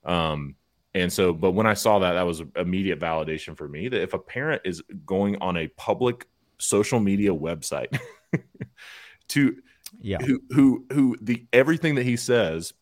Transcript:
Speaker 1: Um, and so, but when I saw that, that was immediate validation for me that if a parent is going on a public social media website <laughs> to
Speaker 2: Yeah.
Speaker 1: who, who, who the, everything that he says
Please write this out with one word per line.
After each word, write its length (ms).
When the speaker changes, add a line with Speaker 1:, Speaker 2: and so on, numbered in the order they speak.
Speaker 1:
Um, 520
and 180
so, 180
but 200
when 160
I 80
saw 240
that, 140
that 120
was 160
immediate 440
validation 560
for 120
me 220
that 120
if 140
a 40
parent 460
is 160
going 320
on 200
a 100
public 580
social 420
media 320
website 640
<laughs> 60
to 280
Speaker 2:
Yeah. 180
Speaker 1:
who, 220
who, 400
who 300
the, 320
everything 420
that 80
he 140
says 640